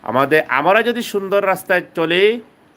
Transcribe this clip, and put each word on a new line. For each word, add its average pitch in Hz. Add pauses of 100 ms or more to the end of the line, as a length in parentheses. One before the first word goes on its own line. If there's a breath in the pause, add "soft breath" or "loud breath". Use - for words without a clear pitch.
আমাদের, 139
আমরা 156 (100)
যদি 233 (120)
সুন্দর 196 (100)
রাস্তায় 180 (120)
চলি, 170 (540)